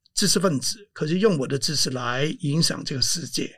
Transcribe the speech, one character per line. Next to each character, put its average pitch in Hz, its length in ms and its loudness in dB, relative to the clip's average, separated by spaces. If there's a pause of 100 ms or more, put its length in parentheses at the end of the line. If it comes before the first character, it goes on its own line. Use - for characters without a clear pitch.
(140)
知 - 120 2
识 - 140 4
分 170 180 2
子， - 200 -4 (160)
可 156 120 -4
是 165 120 0
用 202 200 4
我 127 80 0
的 135 120 -2
知 147 180 -2
识 - 140 2
来 127 340 -2 (160)
影 151 220 2
响 - 220 0
这 147 120 -4
个 123 60 0
世 - 240 -2
界。 - 320 -4